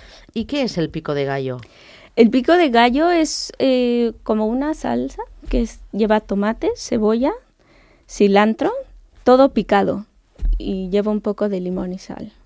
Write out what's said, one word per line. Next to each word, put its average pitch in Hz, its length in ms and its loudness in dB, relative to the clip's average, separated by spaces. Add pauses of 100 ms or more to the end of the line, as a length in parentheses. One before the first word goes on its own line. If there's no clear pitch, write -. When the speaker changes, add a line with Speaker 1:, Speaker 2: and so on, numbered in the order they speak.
(340)
Speaker 1:
I 233 120 -4
què 277 180 -4
és 202 140 -4
el 160 120 -2
pico 156 240 -6
de 143 100 -2
gallo? 135 340 -4 (560)
Speaker 2:
El 226 160 6
pico 262 260 2
de 330 140 4
gallo 247 400 4
es, 330 480 -2
eh, 240 540 0 (100)
como 214 240 -2
una 269 280 -2
salsa 247 460 -4 (280)
que 247 140 0
es, - 180 -8 (100)
lleva 214 300 0
tomate, 208 560 -2
cebolla, 233 560 0 (720)
cilantro, 214 640 2 (540)
todo 262 280 6
picado 202 540 0 (520)
y 190 320 -6
lleva 202 200 0
un 214 120 -2
poco 208 260 -2
de 190 120 -4
limón 185 320 -6
y 190 60 -10
sal. - 340 -14 (140)